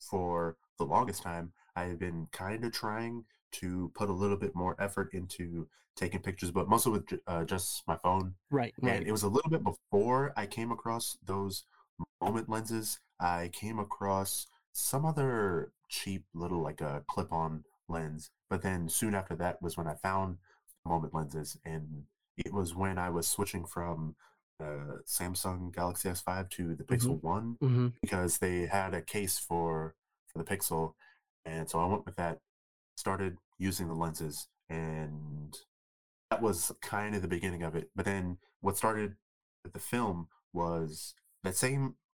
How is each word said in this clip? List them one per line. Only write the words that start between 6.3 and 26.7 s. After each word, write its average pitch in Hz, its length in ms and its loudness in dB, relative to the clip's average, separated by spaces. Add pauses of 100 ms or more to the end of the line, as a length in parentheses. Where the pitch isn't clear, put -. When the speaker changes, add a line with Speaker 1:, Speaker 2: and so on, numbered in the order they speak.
Speaker 1:
but 92 160 2
mostly 113 240 6
with 104 160 0
ju-, 92 180 -4
uh, 85 180 0
just - 440 -2
my 80 100 2
phone. 92 380 2 (140)
Speaker 2:
Right, 123 240 2 (100)
Speaker 1:
And 117 200 4
Speaker 2:
right. - 20 -2
Speaker 1:
it 107 60 2
was 101 120 2
a 98 40 6
little 135 220 4
bit 156 140 2
before 120 720 4
I 104 100 -2
came 117 260 -2
across 113 500 -2
those 98 440 -2 (560)
Moment 110 280 0
lenses, 110 500 0 (200)
I 87 320 2
came 110 260 -4
across 98 680 0 (260)
some - 340 0
other 117 640 2 (160)
cheap - 460 -4
little, 85 280 0
like, 78 200 -2
uh, 73 260 -2
clip-on 80 560 0 (240)
lens, 78 420 -4 (200)
but 92 120 0
then 90 260 2
soon 107 260 2
after 90 220 0
that 87 260 0
was - 160 -2
when 82 100 -2
I 76 80 -2
found 95 420 0 (480)
Moment 80 280 0
lenses, 76 500 -4
and 76 420 -6 (320)
it - 160 -4
was 87 200 0
when 95 240 2
I 87 120 0
was 85 180 0
switching 95 380 0
from 82 500 -4 (420)
the 73 480 -8
Samsung 90 680 -2
Galaxy 90 360 0
S 90 120 -2
five 95 280 -2
to 85 260 -2